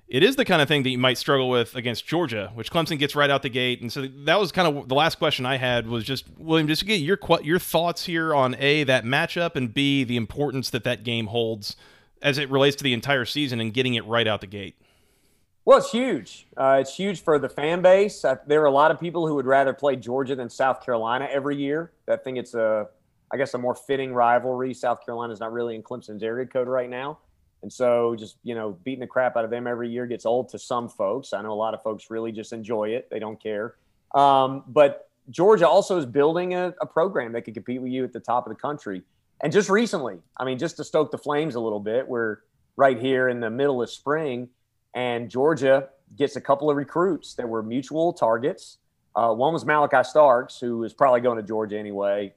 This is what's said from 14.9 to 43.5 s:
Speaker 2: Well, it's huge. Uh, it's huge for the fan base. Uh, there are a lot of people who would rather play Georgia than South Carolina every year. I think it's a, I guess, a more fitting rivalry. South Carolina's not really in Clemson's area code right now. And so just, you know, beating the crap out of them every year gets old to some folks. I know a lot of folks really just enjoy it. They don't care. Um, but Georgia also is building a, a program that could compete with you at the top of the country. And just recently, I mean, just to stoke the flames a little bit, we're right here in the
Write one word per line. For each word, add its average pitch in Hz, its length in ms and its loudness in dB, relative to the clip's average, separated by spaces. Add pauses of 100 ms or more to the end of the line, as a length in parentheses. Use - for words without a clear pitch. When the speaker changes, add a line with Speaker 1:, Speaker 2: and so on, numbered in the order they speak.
Speaker 2:
Well, 262 140 10
it's 269 140 0
huge. 220 540 -4 (120)
Uh, 135 240 6
it's 131 120 -6
huge 190 300 -4
for 151 160 4
the 131 80 -2
fan 160 340 -2
base. 190 440 6
Uh, 135 100 2 (100)
there 147 160 4
are 151 40 4
a 143 60 6
lot 147 200 6
of 160 80 -2
people 165 260 -2
who 156 100 0
would 135 100 -2
rather 135 260 4
play 139 240 0
Georgia 127 400 -4
than 123 140 -8
South 131 340 -2
Carolina 120 480 -2
every 139 240 -2
year. 143 380 -4 (160)
I 117 80 2
think 127 200 -8
it's - 160 -10
a, 110 360 0 (420)
I 120 60 -4
guess, 131 160 -4
a 123 40 -6
more 123 180 -2
fitting 135 380 -4
rivalry. 123 600 2
South 120 320 -4
Carolina's 117 340 -8
not 113 140 -8
really 117 220 -4
in 110 80 -12
Clemson's 107 380 -12
area 117 240 -4
code 123 220 -2
right 127 220 -2
now. 135 300 -10 (440)
And 104 80 -14
so 120 440 2
just, 107 260 -14
you 117 140 -8
know, 110 160 -6 (120)
beating 131 180 -8
the 120 40 -8
crap 123 320 0
out 113 80 0
of 110 60 -6
them 120 160 -4
every 120 200 -4
year 120 200 -6
gets 117 180 -8
old 120 240 0
to - 80 -14
some 120 320 -4
folks. 113 420 -4
I 104 120 -6
know 110 80 -8
a - 20 -4
lot 110 220 -2
of - 80 -18
folks 110 260 -8
really 113 220 -6
just 107 220 -12
enjoy 110 360 -4
it. 120 220 -6
They 110 80 -6
don't 107 200 -8
care. 107 360 -6 (400)
Um, 135 520 4
but - 440 0 (180)
Georgia 170 400 6
also 190 300 2
is 139 80 -4
building 160 480 2
a, 180 260 -2
a 151 60 -6
program 160 460 -2
that 117 100 -6
could 117 100 -14
compete 123 260 -8
with 127 120 -6
you 131 120 -2
at 123 100 -6
the 113 60 -10
top 120 280 0
of - 20 -12
the 107 100 -12
country. 120 440 -8 (400)
And 147 100 -2
just 190 160 4
recently, 190 480 0 (200)
I - 60 -6
mean, 131 140 -4
just 160 200 -6
to 147 60 -10
stoke 151 280 0
the - 80 -8
flames 147 340 -2
a 120 60 -4
little 110 200 -4
bit, 107 280 -4
we're 117 300 -4 (400)
right 131 220 4
here 127 300 2
in 120 100 -4
the 113 120 -4